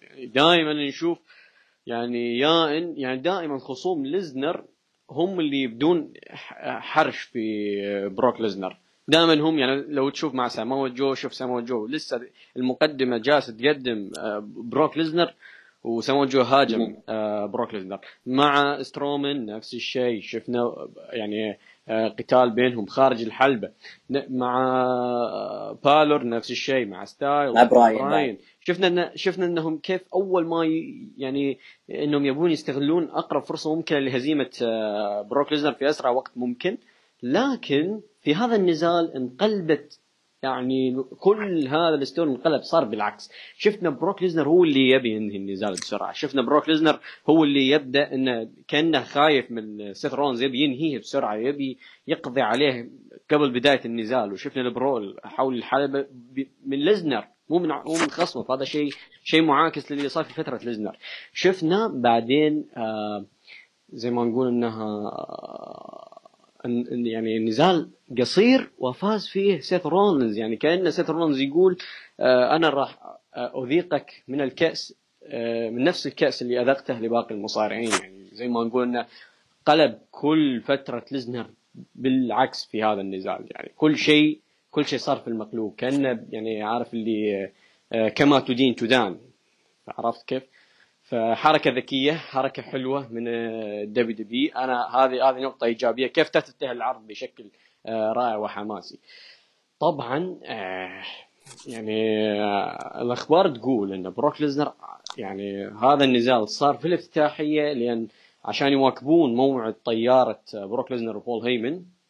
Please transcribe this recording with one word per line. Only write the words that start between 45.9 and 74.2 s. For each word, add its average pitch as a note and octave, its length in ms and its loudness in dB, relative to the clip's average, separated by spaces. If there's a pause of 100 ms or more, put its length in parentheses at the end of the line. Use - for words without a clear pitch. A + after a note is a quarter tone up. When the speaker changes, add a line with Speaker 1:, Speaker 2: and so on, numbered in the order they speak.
Speaker 1:
شفنا C3+ 280 -2
بروك C#3+ 280 2
ليزنر D#3 300 2 (300)
هو D#3+ 140 8
اللي C#3 260 4
يبدأ C#3+ 440 2
إنه B2+ 360 -2 (180)
كأنه D3 360 2
خايف C#3+ 480 2
من G#2 420 -10
سيث C#3 200 -6
رولينز، C3 280 0
يبي C3 180 0
ينهيه C3+ 400 0
بسرعة، A#2 360 -4
يبي C3+ 420 -4 (300)
يقضي C#3 340 -2
عليه A#2+ 480 0 (420)
قبل D3 200 4
بداية B2 340 4
النزال. A#2 480 -2
وشفنا C3+ 280 -8
البرول A#2+ 640 -2
حول C3 320 -2
الحلبة C#3 460 0 (100)
ب-، C3 360 -10 (180)
من C#3 140 -2
ليزنر، D3+ 480 2 (220)
مو E3 100 2
من E3 120 0
ع-، C#3 120 -6
مو D#3 100 -4
من E3 160 0
خصمه. D#3 340 -4
فهذا A2+ 200 -2
شيء، D3 300 -2 (300)
شيء D#3+ 180 4
معاكس D3+ 500 2
للي C#3+ 180 -4
صار D#3+ 140 -2
في - 100 -12
فترة C#3 300 -6
ليزنر. G#2+ 340 -6 (360)
شفنا F#3 540 2
بعدين، C3+ 800 2 (100)
آه، G#2+ 480 -6 (640)
زي A#2+ 220 -6
ما A#2+ 140 0
نقول A#2+ 220 2
إنها، A#2 380 -2 (220)
آه، - 1040 -14 (540)
إن، A#2+ 220 -2
إن A#2+ 180 -4
يعني A2+ 340 -2
نزال C#3 500 2 (300)
قصير A3+ 580 4
وفاز F3+ 500 -4
فيه G3 320 0
سيث F3+ 260 -2
رولينز. D3+ 520 4
يعني A2+ 180 -2
كأن E3 360 2
سيث D#3 180 -2
رولينز D#3 300 0
يقول، E3+ 380 4 (420)
آه، B2+ 360 4
"أنا D#3+ 140 4
راح، C3+ 300 -2 (360)
آه، B2+ 280 -6
أذيقك D#3 640 -2